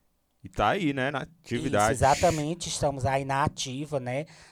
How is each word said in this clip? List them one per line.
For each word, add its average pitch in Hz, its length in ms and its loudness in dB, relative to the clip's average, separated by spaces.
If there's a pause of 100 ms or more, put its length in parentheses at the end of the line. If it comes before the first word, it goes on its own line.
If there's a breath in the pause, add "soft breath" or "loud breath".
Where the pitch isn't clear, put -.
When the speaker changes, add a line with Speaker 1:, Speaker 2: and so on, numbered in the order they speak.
(420)
Speaker 1:
E 101 60 -16
tá 107 220 0
aí, 151 240 0
né, 135 180 -2
na 143 160 -6 (160)
atividade. 113 500 2
Speaker 2:
Isso, 131 120 2
exatamente, 156 640 2
estamos 139 360 -2
aí 139 200 0
na 135 180 0
ativa, 143 560 -4
né, 127 280 -6 (240 loud breath)